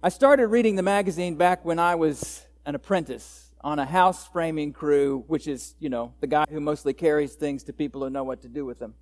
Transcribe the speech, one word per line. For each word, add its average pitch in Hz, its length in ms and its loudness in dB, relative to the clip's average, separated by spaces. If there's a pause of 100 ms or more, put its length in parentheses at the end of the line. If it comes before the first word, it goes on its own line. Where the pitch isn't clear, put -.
I 175 80 2
started 277 380 6
reading 220 280 4
the 190 60 0
magazine 180 540 0
back 180 280 2
when 165 140 -2
I 170 160 2
was 160 500 -2 (220)
an 147 80 -6
apprentice 143 760 -6 (120)
on 147 140 -4
a 139 80 -2
house 180 400 4
framing 156 480 -4
crew, 139 540 2
which 156 200 -4
is, 139 300 -8
you 151 120 -8
know, 120 300 -6
the - 60 -6
guy 147 240 2
who 156 100 -8
mostly 147 340 -4
carries 151 420 0
things 143 300 -6
to 143 60 -16
people 139 300 -8
who 135 80 -6
know 135 140 -6
what 131 180 -8
to 123 80 -20
do 139 160 -10
with 120 140 -12
them. 110 220 -14